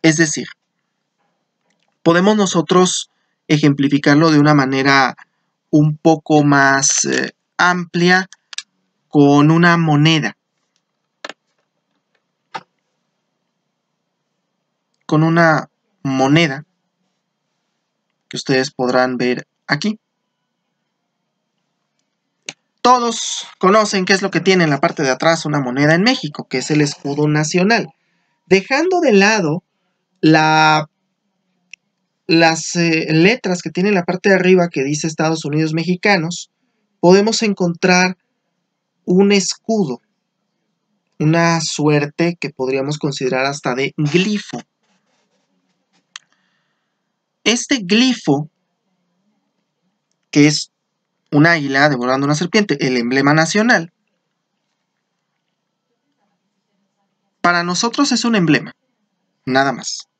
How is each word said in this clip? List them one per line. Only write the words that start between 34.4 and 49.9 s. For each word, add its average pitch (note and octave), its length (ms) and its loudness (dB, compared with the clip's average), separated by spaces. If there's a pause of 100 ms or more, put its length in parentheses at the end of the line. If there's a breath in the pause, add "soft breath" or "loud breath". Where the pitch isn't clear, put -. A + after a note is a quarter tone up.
que D3 140 -4
dice D3+ 220 -4
Estados D#3+ 400 -4
Unidos D#3 300 -2
mexicanos, F3 720 -2 (500)
podemos G3+ 440 4
encontrar F3+ 720 0 (880)
un G3 260 2
escudo, F#3+ 720 -4 (1160)
una E3 420 0
suerte D3+ 800 -2
que - 100 -8
podríamos C3+ 480 -6
considerar C3 480 -4
hasta C#3 300 -6
de C#3 220 -6
glifo. F3 600 -4 (2750)
Este A#3+ 400 -2
glifo, F3+ 640 0 (1800)